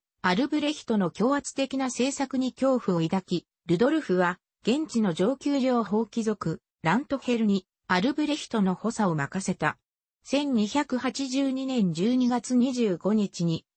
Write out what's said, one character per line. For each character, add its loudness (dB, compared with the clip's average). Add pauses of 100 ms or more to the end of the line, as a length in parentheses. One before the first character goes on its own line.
(220)
ア 2
ル 2
ブ -2
レ 0
ヒ -14
ト 0
の 2
強 0
圧 -4
的 -2
な -2
政 -2
策 -4
に -2
恐 2
怖 0
を 2
抱 0
き、 -4 (200)
ル 2
ド 4
ル 0
フ 0
は、 0 (240)
現 0
地 0
の 2
上 0
級 0
領 2
法 0
貴 -4
族、 -4 (200)
ラ 2
ン -2
ト -4
ヘ -2
ル 0
に、 2 (200)
ア 2
ル 2
ブ -2
レ 0
ヒ -8
ト 0
の 2
補 -4
佐 0
を 0
任 -4
せ -2
た。 -2 (480)
千 0
二 2
百 -2
八 -4
十 0
二 -4
年 2
十 0
二 2
月 -2
二 4
十 0
五 0
日 0
に、 -2 (100)